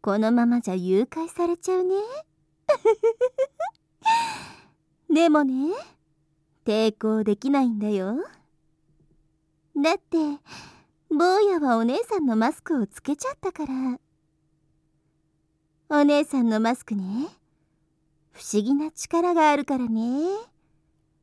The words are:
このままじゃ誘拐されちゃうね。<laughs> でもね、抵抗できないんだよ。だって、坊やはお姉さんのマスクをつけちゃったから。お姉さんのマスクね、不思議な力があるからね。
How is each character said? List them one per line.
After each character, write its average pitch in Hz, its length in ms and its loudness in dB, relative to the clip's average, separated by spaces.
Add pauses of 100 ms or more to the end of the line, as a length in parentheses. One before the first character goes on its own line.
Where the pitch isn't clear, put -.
こ 208 180 0
の 220 120 2
ま 240 140 4
ま 240 160 2
じ - 80 -6
ゃ 185 60 -2
誘 185 280 2
拐 320 260 -6
さ 349 180 -2
れ 339 100 -2
ち - 120 -6
ゃ 370 80 0
う 370 60 0
ね。 370 120 0 (3250)
<laughs> - 0 -
で 330 200 4
も 302 140 4
ね、 269 300 -2 (920)
抵 220 320 0
抗 220 280 -2
で 208 140 2
き 269 120 -4
な 277 120 4
い 254 80 2
ん 220 100 -2
だ 214 100 -2
よ。 208 340 -2 (1500)
だ 311 200 2
っ - 20 -2
て、 302 420 -2 (680)
坊 359 320 2
や 392 180 2
は 254 180 2
お 226 80 0
姉 285 180 0
さ 427 160 -4
ん 294 80 0
の 233 80 0
マ 220 160 2
ス - 100 -16
ク 302 180 -2
を 214 60 -2
つ - 160 -14
け 285 140 -4
ち - 100 -10
ゃ 523 60 -4
っ 571 100 -14
た 381 100 -4
か 311 140 -10
ら。 262 340 -4 (1900)
お 294 160 4
姉 294 180 4
さ 285 180 -2
ん 233 80 2
の 220 120 2
マ 233 140 2
ス - 100 -12
ク - 100 -8
ね、 202 400 -6 (960)
不 - 120 -20 (100)
思 208 80 2
議 247 140 0
な 302 160 -4
力 339 420 -2
が 320 160 4
あ 294 60 4
る 285 100 -4
か 277 120 -2
ら 247 120 -4
ね。 240 400 -2 (920)